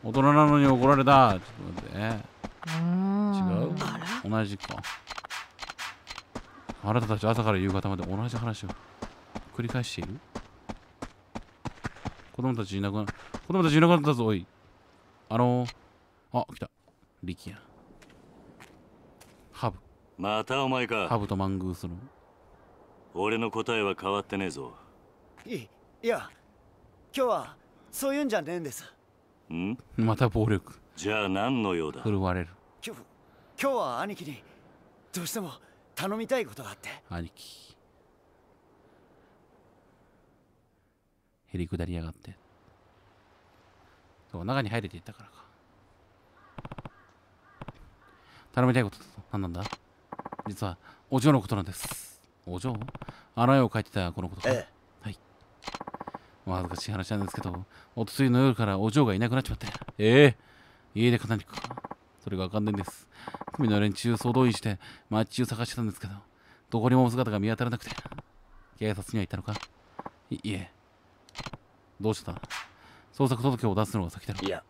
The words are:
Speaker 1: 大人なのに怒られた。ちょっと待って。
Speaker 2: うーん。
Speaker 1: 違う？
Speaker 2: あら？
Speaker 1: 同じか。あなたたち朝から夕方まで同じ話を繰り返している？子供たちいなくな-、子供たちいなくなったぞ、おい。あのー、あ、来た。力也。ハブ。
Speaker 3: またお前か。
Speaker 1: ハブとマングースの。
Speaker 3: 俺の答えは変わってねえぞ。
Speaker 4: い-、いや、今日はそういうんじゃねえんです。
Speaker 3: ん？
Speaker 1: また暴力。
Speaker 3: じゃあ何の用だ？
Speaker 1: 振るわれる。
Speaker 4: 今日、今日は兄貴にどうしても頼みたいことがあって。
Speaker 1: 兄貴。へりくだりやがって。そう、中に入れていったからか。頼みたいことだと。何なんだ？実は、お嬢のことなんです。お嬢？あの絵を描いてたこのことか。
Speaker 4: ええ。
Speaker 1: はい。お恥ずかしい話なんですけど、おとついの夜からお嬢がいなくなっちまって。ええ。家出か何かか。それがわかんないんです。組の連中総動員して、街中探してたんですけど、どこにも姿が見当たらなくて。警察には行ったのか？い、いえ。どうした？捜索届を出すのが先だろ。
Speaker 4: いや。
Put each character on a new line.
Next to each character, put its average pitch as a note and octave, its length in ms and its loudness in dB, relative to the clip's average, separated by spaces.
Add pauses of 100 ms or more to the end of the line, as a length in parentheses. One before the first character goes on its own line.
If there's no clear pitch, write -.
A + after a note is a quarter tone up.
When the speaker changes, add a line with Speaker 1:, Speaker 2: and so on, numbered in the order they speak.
Speaker 1:
大 A2+ 80 -4
人 C3+ 100 4
な C#3+ 100 8 (140)
の D3 140 8
に C#3 60 8
怒 C3 200 6
ら C#3+ 100 8
れ C3+ 80 4
た。 C3+ 280 10
ち - 20 4
ょ F2+ 40 0
っ - 20 -4
と - 60 -16 (360)
待 - 40 -12
っ - 40 -12
て。 - 60 -10
Speaker 2:
う G2 40 -4 (680)
ー D#3+ 60 -4
ん。 G3 600 2
Speaker 1:
違 G3 40 0 (260)
う？ E3+ 160 -2
Speaker 2:
あ - 180 -4 (240)
ら？ G2+ 80 -4
Speaker 1:
同 A2 140 2
じ G2+ 140 -4
か。 - 180 -10 (2000)
あ G#2 80 0
な A#2+ 80 4
た A2+ 60 -2
た G#2+ 120 0
ち G#2 80 0
朝 A2+ 160 2
か G#2+ 100 2
ら F#2+ 60 2
夕 F#2+ 120 2
方 F#2+ 180 0
ま G2 80 -2
で F2 80 -6
同 G2 240 -4
じ A#2+ 80 -6
話 A2+ 300 -4
を - 20 -8 (880)
繰 A#2+ 60 -4
り A#2 60 -4
返 B2 140 -2
し - 140 -8
て E2+ 60 -6
い - 20 -6
る？ G2+ 160 -10 (2250)
子 A#2+ 60 -4
供 B2+ 120 2
た A2 120 -2
ち F#2+ 100 -6
い G2 40 0
な G2+ 100 0
く G2+ 40 -4
な-、 G#2 120 -2 (400)
子 E3+ 60 -4
供 F#3 120 4
た D#3 60 6
ち D3+ 80 8
い - 20 10
な E3+ 60 10
く E3+ 40 8
な F3 60 10
っ D3 60 4
た D3 100 4
ぞ、 A#2+ 140 2
お G#2+ 80 4
い。 F2 120 -4 (840)
あ A2+ 100 0
の B2 280 4
ー、 - 80 -10 (580)
あ、 B2 120 0 (100)
来 - 60 -20
た。 - 100 -10 (540)
力 F2+ 260 -10
也。 G#2 100 -18 (1900)
ハ A#2 200 -4
ブ。 F#2+ 80 -14 (380)
Speaker 3:
ま G#2+ 280 -2
た C3+ 180 0
お C3 60 2
前 B2+ 180 0
か。 A2 220 0
Speaker 1:
ハ A#2 100 2
ブ G2+ 80 -2
と G2+ 80 -2
マ G2 140 0
ン G2 100 -2
グ F#2 120 -4
ー F2 40 -4
ス F2 140 -10
の。 F2 80 -10 (1160)
Speaker 3:
俺 G#2+ 240 0
の A2+ 120 -2
答 A2 260 -2
え G#2+ 60 0
は G2 180 0
変 G2 120 -2
わ G2+ 80 0
っ - 40 -8
て G2+ 120 -6
ね G2 100 -2
え E2+ 40 -4
ぞ。 C#2 220 -10 (720)
Speaker 4:
い-、 A3+ 120 -10
い A#2 120 -12 (340)
や、 A3+ 280 -2 (880)
今 C4 100 2
日 - 20 2
は E3 280 -2 (340)
そ C4+ 200 -4
う C#4 40 0
い D4 60 0
う D4 40 0
ん C4 40 0
じ G#3+ 80 0
ゃ E3 60 0
ね D3+ 100 -8
え F3 60 -4
ん E3+ 40 -6
で C#3+ 80 -6
す。 - 140 -14 (680)
Speaker 3:
ん？ F#2 260 -4 (200)
Speaker 1:
ま A2+ 180 2
た A#2+ 140 2
暴 A2 200 2
力。 - 260 -2 (200)
Speaker 3:
じ G#2 180 -2
ゃ G#2+ 120 0
あ F#2+ 40 0
何 A2+ 340 0
の G2 120 0
用 D#2 160 0
だ？ - 120 -14
Speaker 1:
振 G#2+ 100 0
る G2 80 2
わ F#2 140 0
れ F2+ 80 -2
る。 E2+ 80 -10 (360)
Speaker 4:
今 A3 80 -10
日、 B2 80 -18 (580)
今 C4+ 120 0
日 - 20 0
は C3+ 260 -2
兄 G3 140 -6
貴 E3+ 100 -14
に C#3 160 -12 (720)
ど F3+ 100 -6
う E3 40 -8
し - 60 -6
て A3 80 -4
も D#3+ 140 -8 (420)
頼 G3 200 -4
み A3+ 120 -6
た C4 100 2
い G3 80 -2
こ G#2 80 -16
と A2+ 80 -14
が G#2 80 -12
あ - 40 -14
っ - 20 -18
て。 - 120 -16 (200)
Speaker 1:
兄 E2+ 220 -8
貴。 - 360 -20 (3750)
へ G2 60 -8
り F2 100 -2
く E2+ 120 -6
だ E2+ 80 -2
り F2 80 -6
や E2 80 -4
が D#2+ 80 -8
っ - 20 -18
て。 - 240 -18 (1900)
そ - 80 -10
う、 E2+ 60 -6
中 C3 160 -2
に A2 80 -4
入 A#2 140 -2
れ - 80 -10
て F2 80 -16
い - 20 -14
っ - 20 -20
た A2+ 120 -18
か - 80 -20
ら - 80 -20
か。 - 160 -20 (3000)
頼 B2+ 140 4
み B2 80 6
た B2+ 60 6
い A2+ 40 2
こ G2 60 -2
と - 80 -20
だ - 60 -20
と。 - 60 -20 (220)
何 G2+ 80 -4
な F#2 80 -4
ん E2+ 60 -6
だ？ F2+ 100 -6 (840)
実 G2+ 200 -6
は、 F2 100 -6 (320)
お C3 120 2
嬢 D3 120 8
の C3 80 6
こ G2 80 -10
と G#2+ 80 0
な G2 60 0
ん - 20 -2
で F#2+ 80 -8
す。 - 480 -12 (260)
お F2+ 120 -6
嬢？ A#2+ 200 -4 (560)
あ A#2+ 120 4
の C3+ 100 8
絵 C3+ 40 8
を A#2 100 4
描 A2 100 0
い - 40 -4
て - 60 -12
た F2 220 -2
こ - 80 -8
の F2+ 80 -4
こ F2+ 80 -10
と - 60 -10
か。 B2 80 2
Speaker 4:
え - 20 4
え。 A#2 160 -2 (320)
Speaker 1:
は - 80 -10
い。 G2 100 -12 (1300)
お F#2+ 80 -4
恥 F#2 120 -2
ず E2+ 40 -6
か E2+ 80 -8
し - 120 -8
い G#2 40 -4
話 F#2+ 200 -4
な G#2+ 40 0
ん G2+ 60 0
で F#2 60 -4
す - 60 -10
け - 60 -6
ど、 F2+ 240 -6 (320)
お A2+ 80 -2
と - 80 -8
つ C#3 100 0
い C3+ 60 6
の B2 120 6
夜 C3 140 6
か A2+ 120 0
ら F#2+ 120 0
お A2 120 2
嬢 C3+ 160 6
が G2+ 80 2
い F#2 40 0
な A#2 120 2
く B2 40 0
な C3+ 60 2
っ - 20 -6
ち - 60 -6
ま - 80 -4
っ - 20 -14
て。 - 100 -8 (280)
え A#2+ 280 10
え。 C3 120 8 (580)
家 A#2 160 4
出 A#2+ 80 4
か - 100 -4
何 G#2+ 140 0
か - 160 -14
か。 - 240 -12 (400)
そ - 60 -10
れ G2 80 -4
が F#2+ 60 -2
わ F#2 80 -4
か G#2+ 80 -2
ん G#2+ 80 2
な G#2+ 60 2
い - 20 0
ん - 20 0
で F#2+ 80 -2
す。 - 240 -14 (460)
組 A#2+ 160 2
の G#2 100 4
連 G2+ 140 2
中 A#2 240 0
総 A#2+ 160 0
動 C3 100 6
員 A#2+ 80 6
し G2 80 -2
て、 G2+ 180 -2 (300)
街 A2 220 0
中 B2+ 160 0
探 A#2 180 -4
し - 60 -8
て - 60 -10
た A#2+ 60 -4
ん A2 40 -2
で G2+ 80 -4
す - 60 -16
け F#2+ 80 -8
ど、 G2 40 -10 (560)
ど A#2 140 0
こ B2 80 4
に B2+ 40 8
も B2+ 160 8
姿 A#2 200 -2
が G#2 80 0
見 G#2 100 0
当 A2+ 80 0
た B2 80 -2
ら A#2+ 60 0
な A#2 80 -4
く - 80 -12
て。 - 60 -12 (840)
警 G#2+ 120 0
察 G2 120 -4 (120)
に G#2+ 60 2
は - 20 0
行 - 20 0
っ - 40 -6
た G2 100 -6
の F#2+ 40 -8
か？ G#2+ 120 -6 (760)
い、 - 140 -6
い G#2+ 100 -4
え。 F#2 180 -6 (1300)
ど G#2+ 100 0
う G#2 40 2
し - 100 -8
た？ - 160 -10 (720)
捜 C3+ 160 2
索 A#2+ 140 0
届 B2 240 2
を G2 80 2
出 G#2+ 100 2
す G#2+ 120 -4
の F#2+ 80 0
が E2 60 -4
先 - 160 -16
だ F#2+ 80 -6
ろ。 F2+ 120 -8
Speaker 4:
い - 20 0
や。 F2+ 220 -4